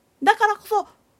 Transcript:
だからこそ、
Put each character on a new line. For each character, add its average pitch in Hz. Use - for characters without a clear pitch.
だ 403
か 440
ら 427
こ -
そ、 415